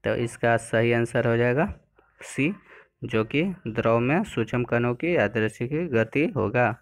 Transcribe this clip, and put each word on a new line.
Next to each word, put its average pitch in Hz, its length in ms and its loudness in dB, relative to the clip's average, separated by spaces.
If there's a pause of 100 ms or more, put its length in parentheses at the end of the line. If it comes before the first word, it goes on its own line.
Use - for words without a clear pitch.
तो 110 120 0
इसका 117 460 0
सही 117 320 2
आंसर 117 320 0
हो 117 100 2
जाएगा 123 360 0 (480)
सी, 143 320 -4 (520)
जो 110 220 -2
कि 139 160 -2 (260)
द्रव 117 320 2
में 143 240 0
सूक्ष्म 120 400 -2
कणों 120 300 0
की 165 220 -2
यादृच्छिक 110 540 0 (220)
गति 117 340 2 (100)
होगा 113 460 2